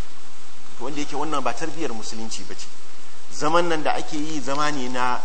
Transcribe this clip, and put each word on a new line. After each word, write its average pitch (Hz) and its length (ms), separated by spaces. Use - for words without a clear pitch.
To 120 60
wanda 143 160
yake 147 160
wannan 147 260
ba 127 120
tarbiyyar 113 420
musulunci 110 500
ba 101 80
ce. - 140
Zaman 170 380
nan 156 140
da 135 120
ake 156 220
yi 151 240
zama 143 300
ne 127 180
na 123 360